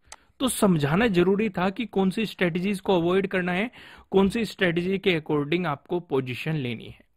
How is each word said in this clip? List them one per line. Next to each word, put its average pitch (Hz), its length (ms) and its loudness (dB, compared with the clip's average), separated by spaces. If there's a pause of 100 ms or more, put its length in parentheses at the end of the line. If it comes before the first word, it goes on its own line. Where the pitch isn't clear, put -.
(400)
तो 269 80 0
समझाना 180 600 2
जरूरी 196 420 2
था 185 200 -2
कि 202 160 -6
कौन 190 240 0
सी 220 160 -2
स्ट्रेटजीज 180 540 -2
को 196 160 0
अवॉइड 180 320 0
करना 180 240 -2
है, 196 180 -2 (420)
कौन 196 180 4
सी 226 160 -2
स्ट्रेटजी 180 520 -2
के 190 220 2
according 151 460 0
आपको 160 340 -4
पोजीशन 135 560 -2
लेनी 120 300 -4
है, - 140 -18 (180)